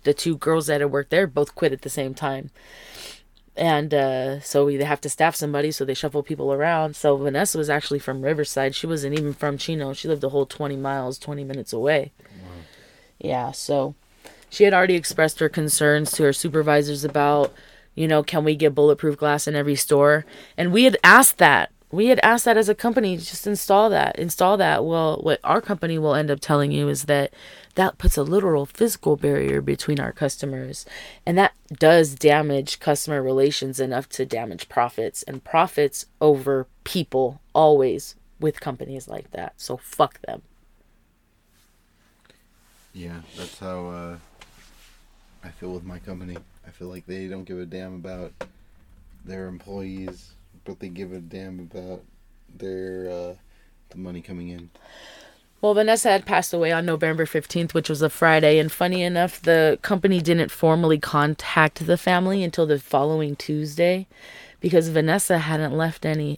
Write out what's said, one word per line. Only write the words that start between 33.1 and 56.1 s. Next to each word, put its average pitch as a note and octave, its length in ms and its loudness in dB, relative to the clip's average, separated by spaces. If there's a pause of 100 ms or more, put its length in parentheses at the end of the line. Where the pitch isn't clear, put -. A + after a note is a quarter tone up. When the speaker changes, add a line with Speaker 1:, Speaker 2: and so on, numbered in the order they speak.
Speaker 1:
relations C3+ 560 0
enough C3 300 -4
to C3 180 -6
damage A2+ 420 -8
profits. - 540 -4
And C3+ 200 -12
profits D#3+ 600 0 (160)
over C#3 460 2 (160)
people C3+ 580 -2 (100)
always C#3+ 640 4 (260)
with D#3 200 -2
companies C3 480 -10
like - 240 -14
that. - 260 -12
So B2+ 200 -10
fuck - 440 -4
them. - 220 -14 (2500)
Speaker 2:
Yeah, E2+ 280 -14 (140)
that's F2 220 -16
how, F2+ 300 -12
uh, E2+ 300 -14 (1300)
I F2 60 -18
feel F2+ 240 -14
with F2 100 -12
my F2 160 -16
company. F2+ 380 -14 (280)
I F2 60 -20
feel F2+ 160 -18
like F#2 180 -18
they F#2+ 220 -12
don't F#2+ 160 -14
give F#2 160 -14
a F2+ 60 -12
damn F#2 300 -14
about F2+ 360 -14 (920)
their F#2+ 220 -14
employees, F#2+ 840 -14 (320)
but - 160 -16
they F#2+ 100 -14
give F2+ 220 -14
a F#2 80 -14
damn F#2 400 -16
about F2+ 420 -16 (560)
their, F#2 520 -10
uh, F2+ 260 -10 (540)
the - 80 -20
money F2+ 240 -12
coming F2 280 -14
in. F2 200 -16 (920)
Speaker 1:
Well, G#3 120 4
Vanessa A3 360 2
had G3 160 2